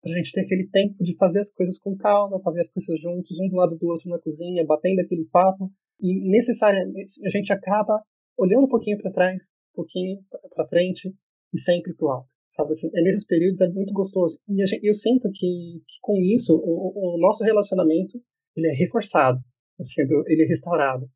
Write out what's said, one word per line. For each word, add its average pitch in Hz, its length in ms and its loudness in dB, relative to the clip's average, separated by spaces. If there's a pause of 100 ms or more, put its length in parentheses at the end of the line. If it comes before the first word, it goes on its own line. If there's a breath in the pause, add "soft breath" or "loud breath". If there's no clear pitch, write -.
Pra 170 120 -6
gente 170 200 -4
ter 190 80 -2
aquele 185 260 -2
tempo 202 340 0
de 175 140 -2
fazer 185 240 2
as 202 100 -4
coisas 185 300 -2
com 196 160 -6
calma, 202 460 2
fazer 170 180 -4
as 170 100 -2
coisas 165 300 -6
juntos, 175 400 -8
um 190 80 -2
do 185 80 -4
lado 170 220 2
do 170 100 -2
outro 170 220 -4
na 175 100 -6
cozinha, 170 460 -4
batendo 175 340 0
aquele 175 320 -4
papo, 190 400 2 (300)
e 190 280 -2
necessariamente 196 960 0
a 190 40 -2
gente 202 240 -2
acaba 214 500 0 (340)
olhando 214 280 4
um 269 40 0
pouquinho 208 280 0
pra 190 140 -6
trás, 185 340 0 (280)
um - 20 -14
pouquinho 185 540 -6
pra, - 100 -14 (100)
pra - 180 -4
frente, 185 480 0 (380)
e 135 60 -4
sempre 175 340 0
pro 156 160 -2
alto, 127 180 -4 (220)
sabe 151 220 -4
assim? 160 220 -4
É, 170 80 0
nesses 190 240 2
períodos 180 360 2
é 180 80 -2
muito 196 240 -6
gostoso. 190 460 -2 (100)
E 196 120 0
a 196 40 2
gen-, 196 180 -2
eu 208 100 2
sinto 226 380 0
que, 175 560 -6
que - 140 -20
com 202 200 0
isso, 226 340 2
o, 185 580 -4
o, - 20 -4
o 170 40 -4
nosso 208 240 2
relacionamento, 190 760 2 (380)
ele 160 100 0
é 151 60 0
reforçado, 143 680 2 (400)
assim, 139 260 -2
do, 147 220 2
ele 160 160 4
é 147 40 4
restaurado 139 680 -2